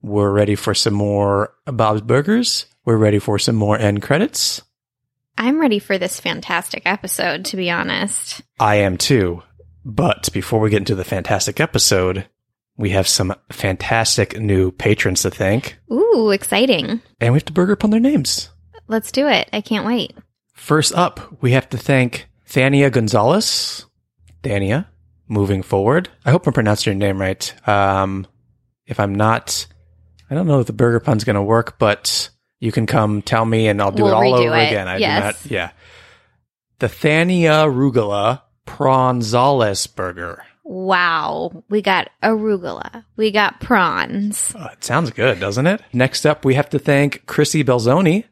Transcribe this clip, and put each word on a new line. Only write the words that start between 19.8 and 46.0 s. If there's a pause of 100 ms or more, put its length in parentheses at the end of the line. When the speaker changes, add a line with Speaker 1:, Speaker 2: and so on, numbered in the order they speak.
Speaker 2:
wait. (360)
Speaker 1:
First
up,
we
have
to
thank (200)
Thania
Gonzalez. (560)
Thania, (420)
moving
forward. (160)
I
hope
I'm
pronouncing
your
name
right.
Um, (580)
if
I'm
not, (640)
I
don't
know
if
the
burger
pun's
gonna
work,
but (280)
you
can
come
tell
me
and
I'll
do
Speaker 2:
We'll
Speaker 1:
it
all
Speaker 2:
redo
Speaker 1:
over
Speaker 2:
it.
Speaker 1:
again.
I
Speaker 2:
Yes.
Speaker 1:
do
not,
yeah. (1080)
The
Thania
Arugula (240)
Pronzales
Burger. (200)
Speaker 2:
Wow.
We
got (140)
arugula. (120)
We
got
prawns.
Speaker 1:
Oh,
it
sounds
good,
doesn't
it? (100)
Next